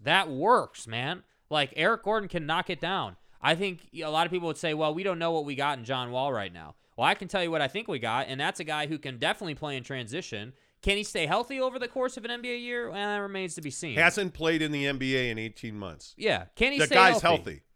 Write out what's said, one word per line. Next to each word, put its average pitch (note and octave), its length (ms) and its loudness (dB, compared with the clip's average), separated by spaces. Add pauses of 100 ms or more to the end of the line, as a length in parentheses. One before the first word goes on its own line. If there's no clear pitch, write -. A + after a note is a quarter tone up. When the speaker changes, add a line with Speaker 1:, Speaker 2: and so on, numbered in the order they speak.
Speaker 1:
That F3 260 6
works, D#3 560 2
man. B2 380 -6 (260)
Like, D3 280 2
Eric G#3+ 260 2
Gordon G#3 240 0
can E3+ 180 -4
knock E3 240 0
it F3 120 -4
down. D#3+ 340 -4 (260)
I D#3 140 4
think F3+ 400 -6
a D#3 140 -6
lot D#3+ 160 4
of E3 80 -4
people F3 140 -2
would D3+ 100 -4
say, D#3+ 160 0
"Well, D3+ 200 2
we F3+ 100 -4
don't F#3+ 140 0
know E3 140 0
what D#3 140 0
we C#3+ 100 -4
got C#3 220 0
in A#2 80 -12
John B2 260 -2
Wall C3 220 0
right G2 180 -2
now." D#2+ 240 -16 (220)
Well, B2 100 4
I G3 80 4
can F#3 140 -12
tell F#3+ 120 -2
you E3+ 80 -2
what D#3+ 120 0
I C#3 80 0
think G#3+ 180 -6
we E3 100 -4
got, A#2 300 0
and C3 100 -6
that's E3 220 -2
a E3+ 60 -8
guy D3+ 220 -4
who D#3 120 -4
can C3 180 -10
definitely D#3+ 380 -2
play C#3+ 220 -6
in B2 60 -8
transition. B2 680 -8 (300)
Can G3+ 160 2
he G#3+ 60 -2
stay - 220 -2
healthy A#3+ 360 0
over B3+ 180 -2
the A#3+ 80 -6
course C4 300 -4
of A3+ 80 -12
an A#3 60 -6
N A#3+ 100 -8
B B3 100 -6
A A#3+ 60 -4
year? A#3+ 340 -6
Well, F#3 80 -8
that G#3 200 -2
remains G3 360 -6
to F3 60 -10
be D3 100 -8
seen. C#3 240 -6
Speaker 2:
Hasn't F3 380 4
played D#3+ 280 2
in D3+ 120 0
the C#3+ 120 -2
N C#3 120 0
B C3 180 0
A B2+ 160 0
in A2 80 -6
eighteen A2 400 -8
months. E2+ 380 -12
Speaker 1:
Yeah. B2 300 0 (100)
Can C4 160 2
he C#4 60 -2
Speaker 2:
The D#3 80 6
Speaker 1:
stay - 80 2
Speaker 2:
guy's F#3 260 10
Speaker 1:
healthy? E3+ 160 6
Speaker 2:
healthy. E2 240 -8 (140)